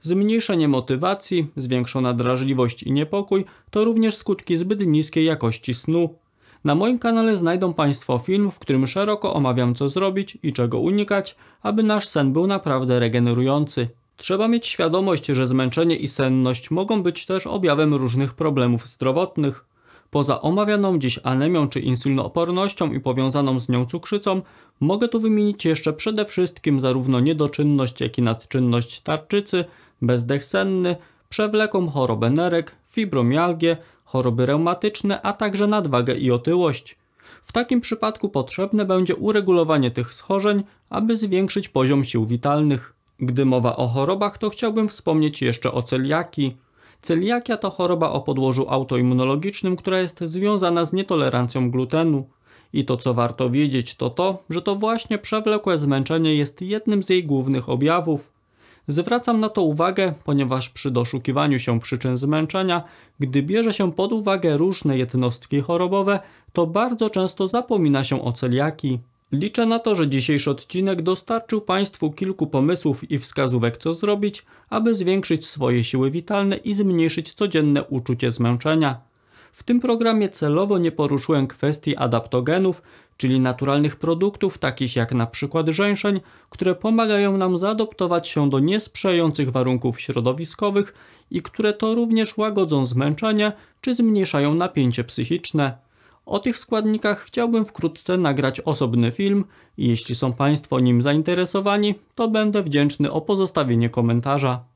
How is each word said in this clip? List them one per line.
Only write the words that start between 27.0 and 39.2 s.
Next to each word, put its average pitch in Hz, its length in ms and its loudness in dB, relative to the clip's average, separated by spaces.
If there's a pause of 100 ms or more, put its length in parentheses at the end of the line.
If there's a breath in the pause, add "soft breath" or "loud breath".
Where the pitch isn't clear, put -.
niedoczynność, 147 800 0
jak 120 160 -4
i 127 40 0
nadczynność 120 800 0
tarczycy, 180 640 -2 (360 loud breath)
bezdech 123 440 0
senny, 190 500 0 (340 loud breath)
przewlekłą 208 600 0
chorobę 117 400 0
nerek, 170 460 0 (120)
fibromialgię, 165 920 2 (280 loud breath)
choroby 123 400 0
reumatyczne, 175 760 0
a 202 120 -2
także 208 340 0
nadwagę 139 480 0
i 127 160 0
otyłość. 151 640 0 (460 loud breath)
W - 80 -20
takim 240 300 0
przypadku 220 480 -4
potrzebne 196 560 -2
będzie 185 300 2
uregulowanie 170 760 2